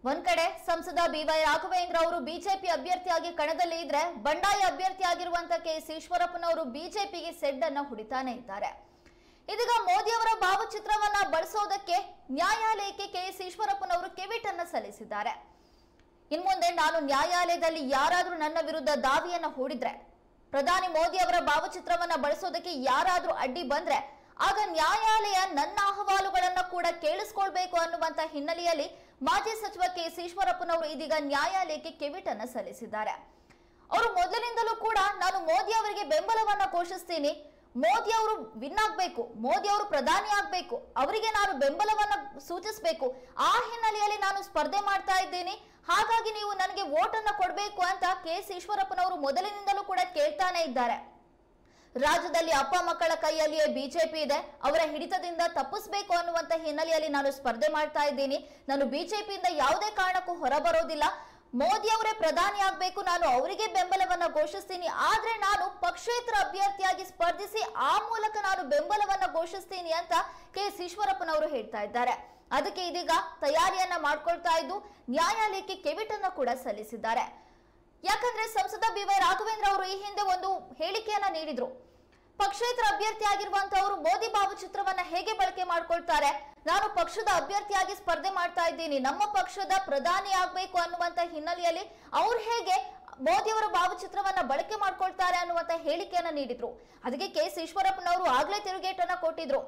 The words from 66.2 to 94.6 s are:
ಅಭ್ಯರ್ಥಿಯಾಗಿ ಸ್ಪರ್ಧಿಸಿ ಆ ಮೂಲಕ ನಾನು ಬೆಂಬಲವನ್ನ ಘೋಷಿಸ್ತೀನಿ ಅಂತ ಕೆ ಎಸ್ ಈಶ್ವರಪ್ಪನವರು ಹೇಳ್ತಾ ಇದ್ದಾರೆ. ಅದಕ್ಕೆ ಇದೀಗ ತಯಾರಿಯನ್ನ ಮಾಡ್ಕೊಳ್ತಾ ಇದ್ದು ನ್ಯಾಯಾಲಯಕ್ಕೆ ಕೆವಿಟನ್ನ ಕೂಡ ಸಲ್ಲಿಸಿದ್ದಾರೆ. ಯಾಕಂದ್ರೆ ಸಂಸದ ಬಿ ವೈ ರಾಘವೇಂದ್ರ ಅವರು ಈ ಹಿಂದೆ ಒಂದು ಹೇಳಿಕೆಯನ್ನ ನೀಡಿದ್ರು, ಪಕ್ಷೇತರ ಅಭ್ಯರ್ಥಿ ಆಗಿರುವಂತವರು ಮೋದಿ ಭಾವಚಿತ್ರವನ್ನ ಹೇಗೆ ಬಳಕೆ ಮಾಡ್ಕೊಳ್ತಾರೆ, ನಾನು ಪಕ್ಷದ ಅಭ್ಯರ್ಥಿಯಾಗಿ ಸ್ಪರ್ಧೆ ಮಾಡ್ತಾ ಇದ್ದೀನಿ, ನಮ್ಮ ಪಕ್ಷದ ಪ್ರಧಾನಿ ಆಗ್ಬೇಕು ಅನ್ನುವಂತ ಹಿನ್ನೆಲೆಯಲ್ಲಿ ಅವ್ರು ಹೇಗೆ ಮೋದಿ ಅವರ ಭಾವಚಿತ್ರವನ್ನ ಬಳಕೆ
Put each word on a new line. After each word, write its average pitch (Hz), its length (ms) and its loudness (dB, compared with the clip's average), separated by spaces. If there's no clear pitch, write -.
ಅಭ್ಯರ್ಥಿಯಾಗಿ 381 640 0
ಸ್ಪರ್ಧಿಸಿ 359 520 -2
ಆ 330 40 4
ಮೂಲಕ 427 260 0
ನಾನು 381 160 0
ಬೆಂಬಲವನ್ನ 381 520 2
ಘೋಷಿಸ್ತೀನಿ 349 640 -6
ಅಂತ 349 120 -2
ಕೆ 392 140 -2
ಎಸ್ 381 180 -8
ಈಶ್ವರಪ್ಪನವರು 349 680 0
ಹೇಳ್ತಾ 214 340 -4
ಇದ್ದಾರೆ. 240 260 0
ಅದಕ್ಕೆ 359 320 -4
ಇದೀಗ 330 200 -2
ತಯಾರಿಯನ್ನ 359 640 2
ಮಾಡ್ಕೊಳ್ತಾ 330 560 0
ಇದ್ದು 349 160 -6
ನ್ಯಾಯಾಲಯಕ್ಕೆ 392 600 0
ಕೆವಿಟನ್ನ 392 420 -2
ಕೂಡ 240 100 2
ಸಲ್ಲಿಸಿದ್ದಾರೆ. 220 600 -2
ಯಾಕಂದ್ರೆ 440 400 2
ಸಂಸದ 427 280 0
ಬಿ 403 120 -2
ವೈ 392 160 4
ರಾಘವೇಂದ್ರ 415 480 2
ಅವರು 392 220 2
ಈ - 100 -2
ಹಿಂದೆ 403 200 -4
ಒಂದು 370 160 0
ಹೇಳಿಕೆಯನ್ನ 403 460 0
ನೀಡಿದ್ರು, 285 280 -4
ಪಕ್ಷೇತರ 440 500 0
ಅಭ್ಯರ್ಥಿ 427 400 -2
ಆಗಿರುವಂತವರು 392 640 2
ಮೋದಿ 392 300 2
ಭಾವಚಿತ್ರವನ್ನ 392 760 0
ಹೇಗೆ 359 300 -2
ಬಳಕೆ 370 320 2
ಮಾಡ್ಕೊಳ್ತಾರೆ, 339 580 2
ನಾನು 403 160 4
ಪಕ್ಷದ 427 300 0
ಅಭ್ಯರ್ಥಿಯಾಗಿ 403 600 0
ಸ್ಪರ್ಧೆ 339 380 -2
ಮಾಡ್ತಾ 349 340 0
ಇದ್ದೀನಿ, 294 360 -2
ನಮ್ಮ 349 140 0
ಪಕ್ಷದ 381 360 0
ಪ್ರಧಾನಿ 359 420 2
ಆಗ್ಬೇಕು 370 420 -2
ಅನ್ನುವಂತ 349 340 -2
ಹಿನ್ನೆಲೆಯಲ್ಲಿ 339 500 -2
ಅವ್ರು 453 260 2
ಹೇಗೆ 381 300 2
ಮೋದಿ 427 280 4
ಅವರ 427 120 2
ಭಾವಚಿತ್ರವನ್ನ 381 640 0
ಬಳಕೆ 415 320 -2